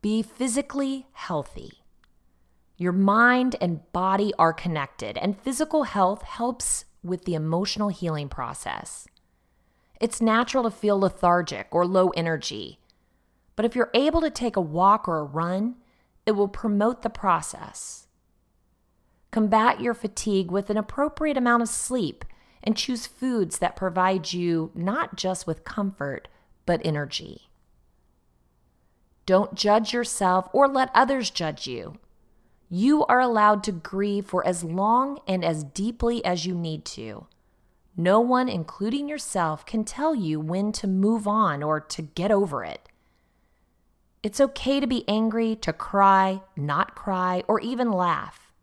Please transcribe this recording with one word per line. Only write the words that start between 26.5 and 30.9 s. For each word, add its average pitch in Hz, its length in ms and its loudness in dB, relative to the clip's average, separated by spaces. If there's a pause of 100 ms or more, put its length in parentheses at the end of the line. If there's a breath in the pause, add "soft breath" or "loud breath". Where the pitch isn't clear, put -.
but 175 180 0
energy. 147 640 -6 (1800)
Don't 190 280 4
judge 214 400 2
yourself 190 580 0
or 277 160 6
let 254 260 0